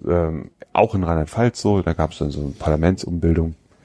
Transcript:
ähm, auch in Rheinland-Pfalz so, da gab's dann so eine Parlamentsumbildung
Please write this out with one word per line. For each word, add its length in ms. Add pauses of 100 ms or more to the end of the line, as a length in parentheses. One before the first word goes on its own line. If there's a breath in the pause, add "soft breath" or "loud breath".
ähm, 440 (220)
auch 220
in 80
Rheinland-Pfalz 580
so, 220
da 120
gab's 240
dann 120
so 120
eine 80
Parlamentsumbildung 1040 (300 loud breath)